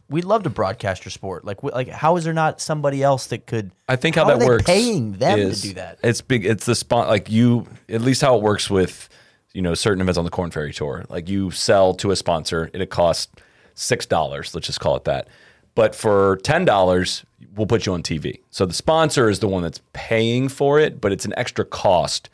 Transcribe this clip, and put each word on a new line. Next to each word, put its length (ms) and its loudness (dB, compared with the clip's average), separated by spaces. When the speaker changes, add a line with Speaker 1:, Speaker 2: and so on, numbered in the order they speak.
Speaker 1:
we'd 160 -4
love 180 0
to 80 -2
broadcast 540 -4
your 80 -14
sport"? 320 -12
Like, 140 -10
w-, 140 -8
like, 140 -4
how 300 0
is 80 -4
there 80 -2
not 280 0
somebody 440 -2
else 240 2
that 180 -8
could? 240 -6
Speaker 2:
I 60 2
think 220 0
how 80 4
Speaker 1:
how 60 4
Speaker 2:
that 60 6
Speaker 1:
are 40 2
they 60 4
Speaker 2:
works 180 4
Speaker 1:
paying 480 2
them 260 2
to 60 2
Speaker 2:
is 180 -2
Speaker 1:
do 120 -10
that? 280 -14
Speaker 2:
it's 180 2
big. 240 0
It's 220 0
the 80 2
spot, 320 0
like, 240 0
you, 380 4
at 120 -2
least 200 0
how 160 4
it 60 0
works 260 0
with, 400 0
you 100 -6
know, 120 0
certain 260 0
events 180 0
on 60 -2
the 60 -4
Korn 200 -4
Ferry 220 -8
Tour. 360 -8
Like, 200 -10
you 240 -4
sell 420 4
to 160 -2
a 60 0
sponsor, 580 -4
and 80 -4
it 80 -6
costs 420 0
six 280 -4
dollars, 480 -4
let's 140 -8
just 140 -8
call 160 0
it 80 -6
that. 240 -4
But 180 2
for 480 2
ten 220 2
dollars, 600 2
we'll 140 -2
put 180 0
you 80 0
on 80 -6
T 160 -4
V. 220 -8
So 160 0
the 80 -6
sponsor 560 2
is 80 0
the 80 -2
one 160 0
that's 180 -8
paying 560 0
for 320 2
it, 200 0
but 120 0
it's 120 -6
an 120 -6
extra 280 -4
cost. 680 0